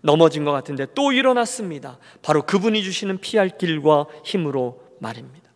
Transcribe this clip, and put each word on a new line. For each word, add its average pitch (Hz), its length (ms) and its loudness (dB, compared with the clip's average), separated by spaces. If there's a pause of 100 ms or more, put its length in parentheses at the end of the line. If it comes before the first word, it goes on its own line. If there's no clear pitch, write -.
넘어진 156 440 4
것 147 60 -2
같은데 135 440 -6
또 277 160 2
일어났습니다. 226 880 -2 (240)
바로 151 180 2
그분이 208 420 0
주시는 190 360 -6
피할 190 360 0
길과 151 520 2 (160)
힘으로 135 580 -4 (180)
말입니다. 123 560 -16